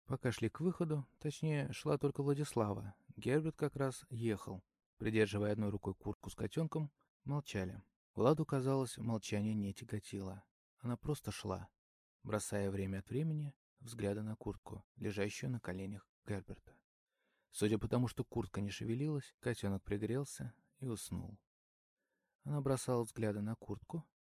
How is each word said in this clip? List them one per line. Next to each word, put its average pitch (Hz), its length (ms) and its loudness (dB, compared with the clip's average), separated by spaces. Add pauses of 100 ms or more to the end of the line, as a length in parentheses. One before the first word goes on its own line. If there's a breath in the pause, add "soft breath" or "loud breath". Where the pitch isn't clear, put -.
Пока 127 240 0
шли 110 180 0
к - 100 -8
выходу, 156 480 0 (120)
точнее, 147 520 0
шла 147 260 0
только 143 260 2
Владислава, 110 720 2 (200)
Герберт 151 400 2
как 147 200 -2
раз 135 340 0
ехал. 107 540 -2 (340)
Придерживая 104 540 4
одной 104 180 2
рукой 98 240 -2
куртку - 360 -6
с - 60 -8
котенком, 151 560 -2 (320)
молчали. 104 600 -2 (320)
Владу 147 300 6
казалось, 135 520 2
молчание 110 560 2
не 101 200 0
тяготило. 98 720 -6 (360)
Она 120 180 -2
просто - 340 -2
шла, 95 380 -4 (540)
бросая 104 480 0
время 98 280 -2
от - 100 -10
времени 151 440 -2 (260)
взгляды 107 420 -2
на 110 140 -4
куртку, - 480 -8 (120)
лежащую 107 560 -2
на 120 80 -2
коленях 95 480 -6 (180)
Герберта. - 500 -8 (760)
Судя 107 260 4
по 110 100 -4
тому, 123 200 4
что - 160 -4
куртка - 380 -2
не 101 80 0
шевелилась, 135 720 -2
котенок 101 440 0
пригрелся 117 720 -2 (260)
и 135 80 -6
уснул. 92 520 -4 (1040)
Она 143 160 0
бросала 127 440 4
взгляды 107 380 0
на 110 140 0
куртку, - 520 -6 (200)